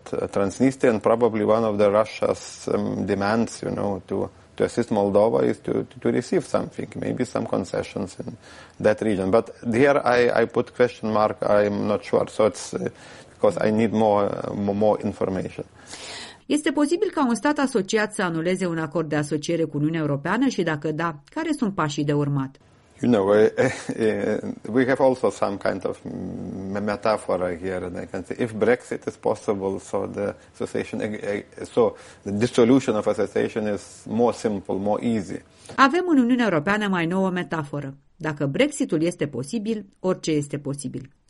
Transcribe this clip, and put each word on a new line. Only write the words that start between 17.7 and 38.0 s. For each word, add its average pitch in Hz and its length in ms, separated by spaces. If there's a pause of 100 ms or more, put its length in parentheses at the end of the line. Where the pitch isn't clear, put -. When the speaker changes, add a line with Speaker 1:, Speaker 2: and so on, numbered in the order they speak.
Speaker 2:
să - 80
anuleze 180 440
un 165 120
acord 160 320
de 151 60
asociere 151 480
cu 147 140
Uniunea 156 220
Europeană 156 480
și, 208 160
dacă 156 280
da, 160 240 (200)
care 330 220
sunt 196 180
pașii 151 280
de 147 100
urmat? 143 440 (460)
Speaker 1:
You 120 60
know, 98 180
uh, 107 300
<laughs> 131 100 (320)
uh, 104 380 (320)
we 123 160
have 135 160
also 127 280
some 101 280
kind 98 280
of - 200
me-, 95 760
metaphor 101 840
here, 92 220
and 90 140
I 92 80
can 92 180
say, - 160
if 117 140
Brexit 113 540
is - 100
possible, 98 640
so 98 280
the 98 280 (180)
association, 113 480
uh, 104 420 (160)
uh, 101 60
so 113 300 (280)
the 98 80
dissolution 117 640
of 104 120
association 107 600
is - 400
more 113 260
simple, 101 420
more 101 260
easy. 104 400 (340)
Speaker 2:
Avem 277 320
în 311 100
Uniunea 240 340
Europeană 196 360
mai 175 180
nouă 185 240
metaforă. 151 640 (220)